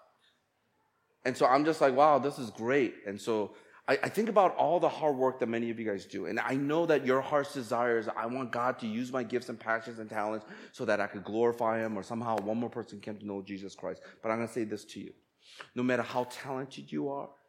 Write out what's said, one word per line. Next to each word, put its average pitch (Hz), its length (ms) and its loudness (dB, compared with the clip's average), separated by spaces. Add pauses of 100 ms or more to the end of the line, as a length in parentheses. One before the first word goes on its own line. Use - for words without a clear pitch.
(1200)
And 123 100 0
so 143 120 4
I'm 139 180 6
just 156 160 2
like, 135 160 6
"Wow, 147 220 8
this 143 200 -2
is 120 120 -6
great." 123 460 2 (100)
And 101 120 -6
so 107 380 -2 (320)
I, 139 140 4
I 143 80 -2
think 220 180 0
about 190 280 6
all 151 220 4
the 160 120 4
hard 147 260 0
work 127 240 2
that 120 80 2
many 117 220 -2
of 113 100 -6
you 110 60 -4
guys 98 180 -4
do. 95 220 -8
And 104 120 -4
I 117 160 -2
know 147 300 2
that 147 220 4
your 131 160 4
heart's 143 320 0
desire 120 420 0
is, 107 180 -2
"I 110 120 -4
want 123 260 -6
God 123 280 0
to 120 60 -6
use 120 240 -4
my 127 120 -2
gifts 117 260 -2
and 117 100 -10
passions 113 420 -4
and 107 100 -10
talents 107 340 -2 (280)
so 131 120 -6
that 104 160 2
I 101 60 0
could 98 180 -8
glorify 113 560 2
him 110 160 -2
or 95 60 -6
somehow 117 400 -2
one 107 160 -2
more 120 120 -2
person 104 300 -10
came 107 160 -10
to 101 100 -14
know 98 140 -4
Jesus 95 340 -10
Christ." 90 280 -8 (200)
But 113 100 -2
I'm 113 40 2
gonna 113 160 -4
say 117 120 -2
this 107 200 -6
to - 160 -14
you. 87 140 -14 (600)
No 123 80 -2
matter 123 200 2
how 123 220 0
talented 135 680 -10
you 147 160 -2
are 139 220 -6 (180)